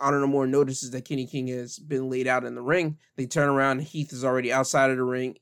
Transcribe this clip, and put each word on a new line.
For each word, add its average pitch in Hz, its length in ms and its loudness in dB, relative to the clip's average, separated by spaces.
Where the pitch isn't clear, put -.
Honor 143 180 2
No 139 80 2
More 139 180 2
notices 135 460 0
that 127 140 -8
Kenny 131 220 -6
King 127 200 -6
has 123 320 -8
been 135 300 -4
laid 127 180 -2
out 127 160 2
in 120 100 -8
the 123 80 -12
ring, 156 360 0
they 131 120 -6
turn 147 200 2
around 135 320 4
and 151 80 -8
Heath 147 240 -8
is 127 140 -6
already 127 260 0
outside 135 400 4
of 131 60 0
the 127 60 0
ring 127 380 -2